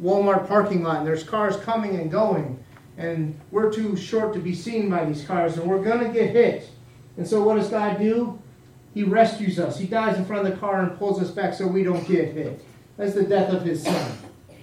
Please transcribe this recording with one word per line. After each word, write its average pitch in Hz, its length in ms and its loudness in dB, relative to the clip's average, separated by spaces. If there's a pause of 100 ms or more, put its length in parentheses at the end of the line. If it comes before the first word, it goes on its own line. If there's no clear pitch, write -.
Walmart 196 460 2
parking 196 360 2
lot, 156 140 0
and 151 100 -4
there's 160 160 -2
cars 208 340 0
coming 214 380 -2
and 160 160 -4
going, 170 480 0 (380)
and 160 420 -4 (120)
we're 214 200 2
too 214 240 -2
short 214 380 -2
to 180 60 -6
be 170 140 -2
seen 214 360 -2
by 175 160 0
these 147 200 -4
cars, 170 320 0
and 170 120 -2
we're 190 140 2
gonna 226 260 0
get 220 220 2
hit. - 380 4 (480)
And 175 100 -4
so 214 160 2
what 214 140 4
does 196 120 2
God 208 300 -2
do? 226 400 0 (540)
He 208 100 -2
rescues 196 560 2
us. 143 180 -2
He 185 80 -4
dies 214 320 0
in 185 80 -2
front 202 220 -2
of 190 40 0
the 185 80 -6
car 196 220 0
and 175 160 -2
pulls 185 240 0
us 175 80 -2
back - 240 -2
so 185 140 -4
we 190 160 2
don't 175 240 0
get 165 260 2
hit. 151 300 -8 (320)
That's 196 180 -2
the 196 100 2
death 185 300 2
of 175 100 0
his 165 200 -2
son. - 280 -2 (520)